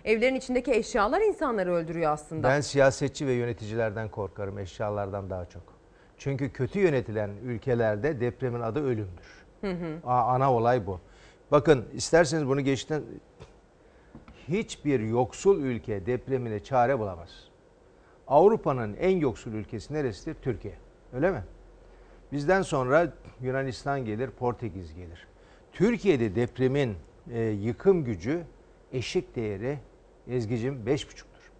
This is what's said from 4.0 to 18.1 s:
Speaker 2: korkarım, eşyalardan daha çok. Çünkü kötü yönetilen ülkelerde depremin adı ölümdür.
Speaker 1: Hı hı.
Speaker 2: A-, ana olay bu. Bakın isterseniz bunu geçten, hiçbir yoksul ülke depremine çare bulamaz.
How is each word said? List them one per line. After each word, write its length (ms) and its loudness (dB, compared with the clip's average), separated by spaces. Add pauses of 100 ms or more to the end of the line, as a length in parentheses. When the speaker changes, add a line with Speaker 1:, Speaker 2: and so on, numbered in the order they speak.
Speaker 2:
korkarım, 500 -6
eşyalardan 720 -4
daha 160 -6
çok. 160 -16 (560)
Çünkü 340 -4
kötü 260 -4
yönetilen 520 0 (140)
ülkelerde 760 0
depremin 400 -4
adı 240 -2
ölümdür. 600 -6 (160)
Speaker 1:
Hı 100 -4
hı. 260 -6 (100)
Speaker 2:
A-, 160 4 (120)
ana 200 4
olay 320 2
bu. 140 -6 (500)
Bakın 340 6 (100)
isterseniz 520 2
bunu 140 2
geçten, 420 -2 (1500)
hiçbir 520 -2
yoksul 600 2
ülke 440 -4
depremine 540 -2
çare 380 2
bulamaz. 300 -8 (1000)